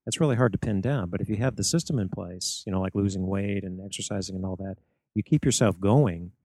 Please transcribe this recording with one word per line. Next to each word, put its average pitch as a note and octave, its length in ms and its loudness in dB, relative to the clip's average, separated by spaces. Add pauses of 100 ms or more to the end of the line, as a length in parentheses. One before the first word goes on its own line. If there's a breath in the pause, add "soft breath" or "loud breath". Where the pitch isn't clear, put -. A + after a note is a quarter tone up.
That's - 140 -2
really C#3+ 160 4
hard A#2+ 160 4
to - 60 0
pin G2+ 220 0
down. G#2+ 300 0
But F2+ 100 -4
if - 80 -4
you G#2+ 80 -2
have B2+ 200 0
the - 80 -2
system E3 340 0
in F#2+ 100 0
place, F2+ 580 -8
you G2+ 60 -2
know, F#2+ 80 2
like F#2+ 140 -2
losing F#2+ 320 0
weight G2 380 -2
and F#2 200 -8
exercising F#2+ 520 -6
and F#2 100 -4
all F#2 100 -4
that, F#2+ 200 -8 (380)
you G#2+ 80 2
keep - 220 2
yourself A#2+ 340 4
going G2 540 4 (120)